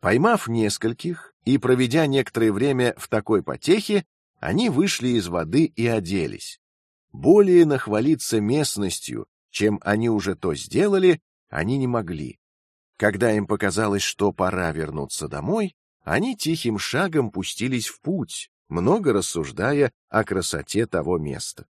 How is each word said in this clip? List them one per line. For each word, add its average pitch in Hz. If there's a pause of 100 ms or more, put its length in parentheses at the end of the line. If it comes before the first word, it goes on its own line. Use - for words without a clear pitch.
Поймав 160
нескольких 117 (100)
и 135
проведя 127
некоторое 123
время 123
в -
такой 107
потехе, 196 (380)
они 185
вышли 135
из 107
воды 87
и -
оделись. 90 (520)
Более 180
нахвалиться 123
местностью, 104 (240)
чем 104
они 107
уже 98
то 85
сделали, 185 (280)
они 104
не 131
могли. 87 (560)
Когда 104
им 104
показалось, 101
что -
пора 92
вернуться 76
домой, 180 (260)
они 208
тихим 151
шагом 147
пустились 117
в -
путь, - (180)
много 127
рассуждая 101 (160)
о 110
красоте 95
того 85
места. -